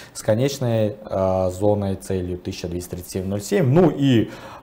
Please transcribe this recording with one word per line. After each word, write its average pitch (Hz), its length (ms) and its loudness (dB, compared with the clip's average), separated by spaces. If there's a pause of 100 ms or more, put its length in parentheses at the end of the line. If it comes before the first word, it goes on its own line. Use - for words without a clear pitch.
(120)
с - 100 -14
конечной, 113 800 0
э, 92 480 0
зоной 98 460 0
целью 90 400 -4
тысяча 92 320 -8
двести 87 220 -8
тридцать 90 200 -10
семь 95 160 -6
ноль 101 140 -4
семь. 160 320 2
Ну 170 160 8
и, 135 380 4
э, - 20 -16 (340)